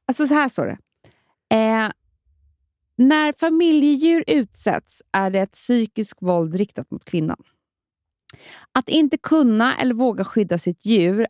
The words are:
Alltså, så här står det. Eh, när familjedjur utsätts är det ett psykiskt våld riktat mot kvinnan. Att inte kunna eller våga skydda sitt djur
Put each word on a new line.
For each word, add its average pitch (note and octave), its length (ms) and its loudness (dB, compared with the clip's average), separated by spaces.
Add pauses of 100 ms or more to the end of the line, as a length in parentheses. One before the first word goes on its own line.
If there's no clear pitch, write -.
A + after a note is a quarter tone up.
Alltså, C#4+ 220 -2
så C4+ 60 2
här D4 160 2
står - 160 -4
det. - 120 -8 (800)
Eh, A3 340 0 (1080)
när D4+ 420 4
familjedjur D#4+ 880 2
utsätts - 760 -2 (120)
är G3 160 0
det F#3+ 100 0
ett G3 120 -2
psykiskt - 720 -4
våld E3+ 320 0
riktat - 360 -6
mot - 140 -14
kvinnan. E3 320 -4 (1300)
Att - 180 -4
inte D4+ 280 2
kunna B3 600 2
eller B3 180 0
våga A3 300 0
skydda F#3 320 -2
sitt - 280 -6
djur G3+ 440 2